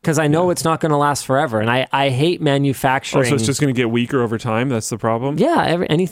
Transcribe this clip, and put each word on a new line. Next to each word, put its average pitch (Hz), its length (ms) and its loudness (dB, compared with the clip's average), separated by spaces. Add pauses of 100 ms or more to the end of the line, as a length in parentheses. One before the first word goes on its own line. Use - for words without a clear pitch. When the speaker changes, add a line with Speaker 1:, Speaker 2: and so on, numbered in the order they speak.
Speaker 1:
'Cause 156 160 0
I 151 80 2
know 160 180 2
Speaker 2:
Yeah. 180 60 0
Speaker 1:
it's - 120 -4
not 160 140 0
gonna 151 180 0
last 143 300 0
forever. 131 340 0
And 113 80 0
I, 127 240 0
I 139 180 0
hate 151 300 0
manufacturing. 139 840 0
Speaker 2:
Oh, - 40 -2
so 143 40 2
it's 113 120 0
just 139 140 -2
gonna 143 120 2
get 120 180 0
weaker 120 320 0
over 113 160 -2
time? 117 300 -2
That's 113 220 -2
the 120 80 -6
problem? 120 400 -2
Speaker 1:
Yeah, 269 280 2
every-, 175 240 -2
any, 170 220 0